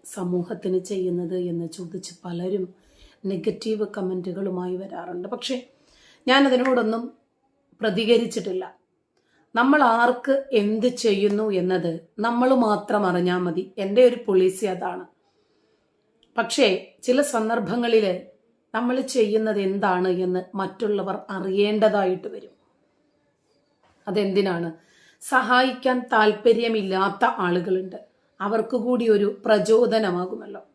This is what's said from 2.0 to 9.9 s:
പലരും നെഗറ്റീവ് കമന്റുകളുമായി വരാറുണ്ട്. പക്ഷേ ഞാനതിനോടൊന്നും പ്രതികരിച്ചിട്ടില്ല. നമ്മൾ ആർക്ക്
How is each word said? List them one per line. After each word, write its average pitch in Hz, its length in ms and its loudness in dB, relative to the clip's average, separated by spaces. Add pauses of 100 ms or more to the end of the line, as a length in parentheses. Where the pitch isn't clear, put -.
പലരും 180 480 -6 (520)
നെഗറ്റീവ് 202 640 -4 (100)
കമന്റുകളുമായി 185 800 -6
വരാറുണ്ട്. 180 520 -10
പക്ഷേ 247 400 -8 (600)
ഞാനതിനോടൊന്നും 254 880 2 (680)
പ്രതികരിച്ചിട്ടില്ല. 196 920 0 (800)
നമ്മൾ 269 280 4
ആർക്ക് 247 680 2